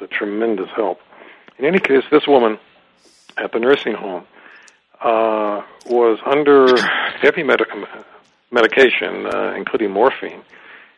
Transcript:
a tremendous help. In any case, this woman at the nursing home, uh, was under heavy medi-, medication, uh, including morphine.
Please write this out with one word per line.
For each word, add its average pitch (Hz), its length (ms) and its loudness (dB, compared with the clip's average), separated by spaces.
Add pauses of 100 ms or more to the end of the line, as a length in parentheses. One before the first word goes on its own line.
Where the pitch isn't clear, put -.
a 95 60 -14
tremendous 104 680 -4
help. 98 240 -4 (580)
In 120 60 -8
any 175 160 2
case, 135 320 2
this 151 160 2
woman 120 320 4 (800)
at 101 140 -6
the 117 80 -4
nursing 127 340 0
home, 95 320 -10 (760)
uh, 110 600 -2 (240)
was 117 400 2
under 139 500 4 (460)
heavy 151 220 0
medi-, 123 220 0 (840)
medication, 107 760 2
uh, 101 280 -4
including 101 360 -4
morphine. 95 500 -2 (560)